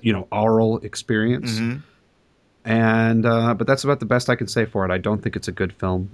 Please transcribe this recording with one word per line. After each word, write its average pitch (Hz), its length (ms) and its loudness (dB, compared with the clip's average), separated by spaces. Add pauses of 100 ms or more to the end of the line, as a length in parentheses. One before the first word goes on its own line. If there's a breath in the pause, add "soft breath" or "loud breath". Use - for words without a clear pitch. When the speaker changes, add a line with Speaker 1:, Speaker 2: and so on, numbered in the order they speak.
Speaker 1:
you 117 100 2
know, 92 200 -2
aural 110 480 2
experience. 113 800 -2
Speaker 2:
Mm-hmm. 117 180 -2 (880 loud breath)
Speaker 1:
And, 113 600 2
uh, 117 280 2
but 113 140 -2
that's 135 180 0
about 139 160 0
the 120 40 -6
best 123 240 0
I 123 60 2
can 110 120 -6
say 113 180 0
for 101 200 -2
it. 90 60 0
I 92 60 0
don't 104 240 -2
think - 140 -6
it's - 120 -6
a - 60 -6
good 92 200 -4
film, 92 400 -4